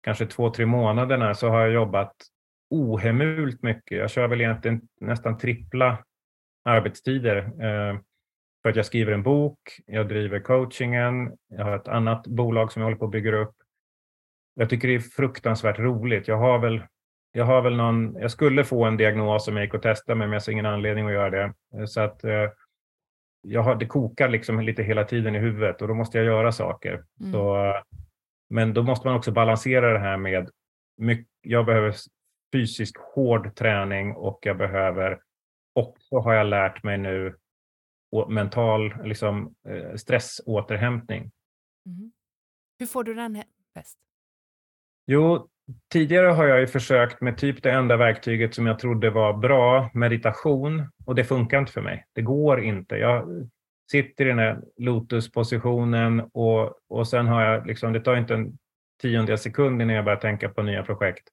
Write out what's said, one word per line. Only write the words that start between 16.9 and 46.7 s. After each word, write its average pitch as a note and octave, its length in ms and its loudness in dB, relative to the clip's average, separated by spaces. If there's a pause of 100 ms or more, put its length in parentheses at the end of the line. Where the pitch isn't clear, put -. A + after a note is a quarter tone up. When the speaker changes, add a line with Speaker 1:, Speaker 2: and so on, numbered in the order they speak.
Speaker 1:
jag A#2 120 0
har B2+ 180 4
väl A#2+ 140 2
någon, A#2 380 2
jag A2+ 160 -4
skulle C#3 340 4
få A#2+ 200 2
en A2 120 2
diagnos G#2+ 520 2
om G#2+ 80 -4
jag G#2 80 0
gick G2+ 100 -6
och G#2+ 80 -6
testade, A2+ 360 -2
men G#2+ 140 -2
jag G#2 100 -4
ser A2 100 -6
ingen G#2+ 140 -4
anledning G#2+ 400 -2
att G#2 60 -2
göra G2+ 180 0
det. G2 220 -2 (260)
Eh, G#2+ 80 -8
så A2 140 -6
att, G#2+ 240 -4
eh, G#2+ 240 -2 (960)
jag A2+ 200 -2
har, A#2+ 120 2
det A2+ 120 -2
kokar B2+ 420 0
liksom A2+ 320 -2
lite A2+ 220 -4
hela G#2+ 220 0
tiden A2 320 -2
i - 20 -2
huvudet G#2+ 440 -2
och G#2+ 60 -4
då A2+ 60 -2
måste A#2 240 -2
jag A2+ 80 2
göra A2+ 260 2
saker. F2+ 520 -6 (160)
Speaker 2:
Mm. F#3+ 120 -8
Speaker 1:
Så, G2+ 340 0
eh, G2 160 -2 (680)
men A2+ 240 0
då A#2+ 80 2
måste B2 240 0
man B2+ 100 2
också A#2+ 160 -2
balansera A#2 600 4
det A2 60 2
här G2 180 -2
med F#2+ 340 -2 (500)
myck-, A#2 260 0 (140)
jag A#2 260 0
behöver A2 220 4
s-, G2 180 -8 (460)
fysisk A2+ 440 -4 (180)
hård A2+ 420 0
träning G2+ 580 -2
och F2+ 280 -6
jag G2 160 -2
behöver F#2+ 640 -2 (540)
också, - 440 -4
har A2+ 160 2
jag G#2+ 120 4
lärt G2 360 0
mig G2+ 160 -4
nu, F#2+ 380 -4 (760)
å-, A2 160 -2
mental, A2 640 0 (100)
liksom, G#2 500 -6 (140)
eh, F2 280 -12
stressåterhämtning. A2+ 1300 -4 (560)
Speaker 2:
Mm. F#3+ 260 -16 (680)
Hur B3 80 -10
får B3 180 -6
du A3+ 100 -8
den A3+ 220 -8
he-, - 80 -14 (300)
bäst? - 240 -20 (1080)
Speaker 1:
Jo, D#3 420 4 (440)
tidigare E3+ 340 4
har D#3+ 200 6
jag C3 140 8
ju C3 60 2
försökt B2 540 2